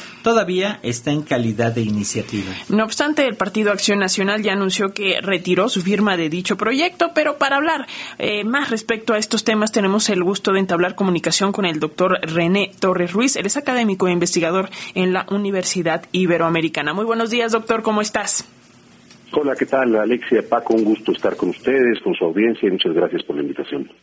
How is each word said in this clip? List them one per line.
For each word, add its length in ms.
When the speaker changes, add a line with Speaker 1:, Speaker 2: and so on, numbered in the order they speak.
Speaker 1:
todavía 640
está 280
en 100
calidad 520
de 80
iniciativa. 680
Speaker 2:
No 160
obstante, 420
el 100
Partido 360
Acción 280
Nacional 420
ya 100
anunció 420
que 280
retiró 480
su 120
firma 360
de 100
dicho 300
proyecto, 580
pero 220
para 180
hablar, 320
eh, 240
más 260
respecto 440
a 60
estos 240
temas 280
tenemos 380
el 140
gusto 300
de 60
entablar 360
comunicación 560
con 140
el 140
doctor 440
René 560
Torres 340
Ruiz. 220
Él 100
es 120
académico 500
e 40
investigador 580
en 180
la 160
Universidad 840
Iberoamericana. 840
Muy 100
buenos 240
días, 220
doctor, 320
¿cómo 180
estás? 480
Speaker 3:
Hola, 240
¿qué 120
tal, 300
Alexia? 520
Paco, 240
un 100
gusto 280
estar 240
con 140
ustedes, 540
con 120
su 100
audiencia, 420
y 40
muchas 240
gracias 260
por 140
la 80
invitación. 440